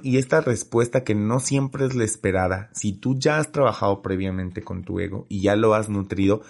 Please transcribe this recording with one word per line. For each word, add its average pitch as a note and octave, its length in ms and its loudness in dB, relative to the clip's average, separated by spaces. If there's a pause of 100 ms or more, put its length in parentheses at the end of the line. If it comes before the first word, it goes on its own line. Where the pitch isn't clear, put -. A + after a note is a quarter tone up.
y B2+ 140 2
esta C#3+ 220 2
respuesta A#2+ 600 0
que G#2+ 140 0
no G#2+ 240 0
siempre C3+ 440 -2
es C3 120 -2
la A#2 80 2
esperada, F#2+ 680 -2
si G#2 180 -4
tú C3 260 -2
ya D3+ 200 2
has D3+ 120 -2
trabajado G#2+ 520 0
previamente F#2+ 600 -4
con F#2 220 -10
tu F#2 160 -4
ego F#2 280 -6
y G2 140 -6
ya G2+ 140 4
lo A2 180 4
has G#2+ 140 0
nutrido, G2 600 0